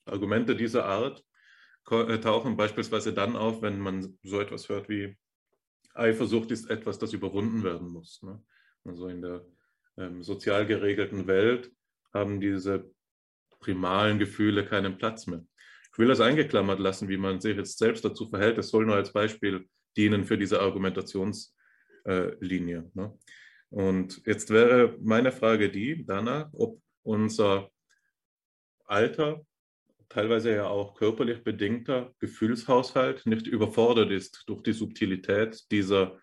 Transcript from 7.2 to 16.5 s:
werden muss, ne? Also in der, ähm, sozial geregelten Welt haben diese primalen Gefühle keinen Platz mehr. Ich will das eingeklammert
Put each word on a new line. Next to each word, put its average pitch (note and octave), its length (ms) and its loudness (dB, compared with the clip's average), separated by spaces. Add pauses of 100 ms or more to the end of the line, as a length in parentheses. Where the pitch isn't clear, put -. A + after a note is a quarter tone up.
werden F2 240 -6
muss, E2+ 340 -16
ne? G2 200 -16 (420)
Also F2+ 240 -10
in F2+ 140 -10
der, F2 220 -10 (520)
ähm, F2+ 260 -10
sozial G2+ 440 0
geregelten G2+ 600 -2
Welt A2 460 2 (400)
haben G2+ 280 -2
diese G2 500 -2 (680)
primalen G2 600 0
Gefühle G2+ 460 0
keinen G2 340 -2
Platz A2+ 280 -6
mehr. E2+ 180 -8 (480)
Ich - 60 -20
will A#2 100 6
das B2 120 4
eingeklammert A2 580 2